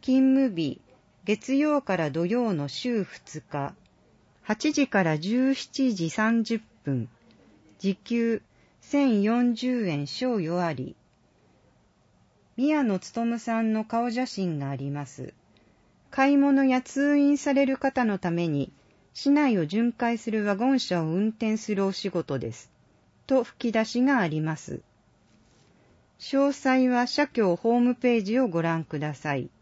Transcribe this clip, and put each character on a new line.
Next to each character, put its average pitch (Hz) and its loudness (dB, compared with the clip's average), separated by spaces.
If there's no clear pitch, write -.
勤 262 4
務 262 2
日、 160 -4
月 214 -2
曜 294 2
か 196 -2
ら 165 0
土 160 -2
曜 226 0
の 143 -2
週 233 -4
二 - -16
日、 143 -8
八 294 -2
時 285 2
か 196 2
ら 160 2
十 247 0
七 262 -2
時 165 -2
三 220 0
十 220 -2
分。 127 -2
時 190 -2
給、 233 -2
千 262 2
四 240 2
十 247 -2
円 147 -2
賞 247 -4
与 170 -2
あ 165 -2
り。 131 -8
宮 294 2
野 202 0
勉 233 -4
さ 226 -2
ん 220 0
の 220 -2
顔 233 -2
写 247 -4
真 175 -4
が 139 -6
あ 139 -6
り 139 -6
ま 143 -8
す。 - -14
買 277 4
い 285 6
物 277 4
や 254 2
通 285 0
院 285 4
さ 285 -2
れ 277 4
る 269 -2
方 262 0
の 202 0
た 180 -4
め 170 0
に、 143 -2
市 - 0
内 285 4
を 165 0
巡 226 -2
回 233 -2
す - -8
る 214 -2
ワ 202 0
ゴ 226 0
ン 269 4
車 175 -2
を 160 -2
運 190 0
転 220 -2
す 214 -4
る 196 0
お 196 0
仕 196 -6
事 156 -4
で 117 -6
す。 - -18
と 262 2
吹 - -6
き - -
出 220 0
し 240 -2
が 269 4
あ 180 2
り 156 -2
ま 156 -4
す。 - -12
詳 277 2
細 262 2
は 247 2
社 294 0
協 196 2
ホ 233 2
ー - 4
ム 240 2
ペ 240 2
ー 214 0
ジ 214 0
を 262 2
ご 165 -2
覧 165 0
く 151 -6
だ 151 -6
さ 147 -4
い。 131 -6